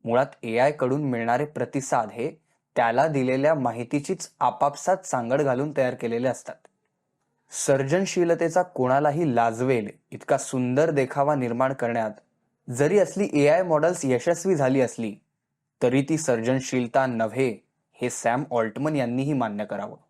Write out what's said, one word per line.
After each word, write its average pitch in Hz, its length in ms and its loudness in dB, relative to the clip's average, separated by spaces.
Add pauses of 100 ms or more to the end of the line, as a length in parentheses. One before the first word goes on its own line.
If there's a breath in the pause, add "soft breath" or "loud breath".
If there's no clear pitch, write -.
मुळात 123 220 2 (160)
एआय 120 300 2
कडून 139 320 -2
मिळणारे 120 400 0
प्रतिसाद 131 640 -4
हे 123 200 -6 (460)
त्याला 120 300 2
दिलेल्या 139 480 2
माहितीचीच 135 760 -4 (100)
आपापसात 147 680 0
सांगड 131 360 -2
घालून 139 340 0
तयार 127 180 0
केलेले 120 340 -4
असतात. - 260 -8 (960)
सर्जनशीलतेचा 165 1080 0
कोणालाही 143 760 0
लाजवेल 117 540 0 (200)
इतका - 280 -2
सुंदर 131 520 0
देखावा 143 440 0
निर्माण 127 380 0
करण्यात 117 480 -4 (480)
जरी 147 300 2
असली 196 340 2
एआय 147 300 4
मॉडेल्स 165 420 2
यशस्वी 170 500 2
झाली 135 260 2
असली, 113 340 -2 (680)
तरी 131 200 4
ती 156 160 -2
सर्जनशीलता 127 880 0
नव्हे, 113 420 -2 (440)
हे 123 180 -4
सॅम 123 400 -2
ऑल्टमन 123 460 -2
यांनीही 135 360 -2
मान्य 107 320 -2
करावं. 104 320 -8 (140)